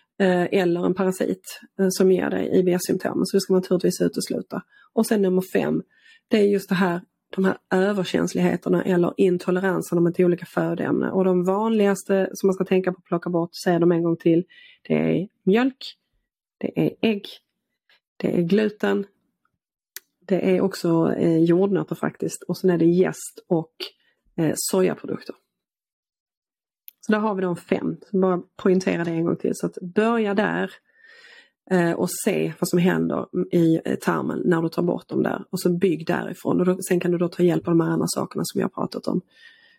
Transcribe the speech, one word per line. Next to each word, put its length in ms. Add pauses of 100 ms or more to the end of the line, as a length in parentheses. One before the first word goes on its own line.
(200)
eh, 320
eller 340
en 80
parasit, 680 (180)
eh, 100
som 220
ger 180
dig 300
I 40
B 100
S-symptomen. 520
Så 120
det 40
ska 120
man 60
naturligtvis 420
utesluta. 600 (320)
Och 140
sen 140
nummer 220 (100)
fem, 300 (440)
det 100
är 60
just 260
det 60
här, 260 (340)
de 100
här 120 (160)
överkänsligheterna 1120
eller 340
intoleranserna 840
mot 180
olika 260
födoämnen. 680
Och 120
de 220
vanligaste 880
som 140
man 60
ska 120
tänka 260
på 60
att 80
plocka 240
bort, 200 (140)
säger 160
de 120
en 120
gång 140
till, 260 (380)
det 120
är 340 (160)
mjölk, 520 (600)
det 280
är 60 (100)
ägg, 260 (920)
det 200
är 40
gluten, 640 (1200)
det 300
är 60
också, 560
eh, 200
jordnötter 580
faktiskt. 480
Och 140
sen 120
är 80
det 80
jäst 600
och, 260 (640)
eh, 180
sojaprodukter. 800 (1700)
Så 60
där 80
har 160
vi 60
de 140
fem. 420 (140)
Så 80
bara 220 (140)
poängtera 480
det 80
en 140
gång 100
till. 180
Så 120
att 160
börja 520
där, 380 (1000)
eh, 200
och 180 (160)
se 340
vad 80
som 120
händer 480 (280)
i, 300
eh, 100
tarmen 500
när 160
du 80
tar 140
bort 240
dem 160
där. 260
Och 100
så 100
bygg 380
därifrån. 520
Och 60
då, 120 (120)
sen 100
kan 120
du 60
då 120
ta 140
hjälp 240
av 40
de 100
här 100
andra 160
sakerna 380
som 140
vi 40
har 60
pratat 380
om. 140 (580)